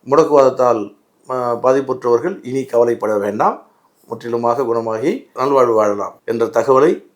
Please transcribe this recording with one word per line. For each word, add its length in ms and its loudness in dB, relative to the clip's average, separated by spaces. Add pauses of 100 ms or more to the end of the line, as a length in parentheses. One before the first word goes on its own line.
(100)
முடக்குவாதத்தால், 840 2 (340)
அ, 40 -6 (280)
பாதிப்புற்றவர்கள் 800 0
இனி 220 -6
கவலைப்பட 540 0
வேண்டாம், 480 -2 (400)
முற்றிலுமாக 580 -4
குணமாகி 720 -4
நல்வாழ்வு 400 2
வாழலாம் 400 0 (100)
என்ற 220 -2
தகவலை 580 2 (120)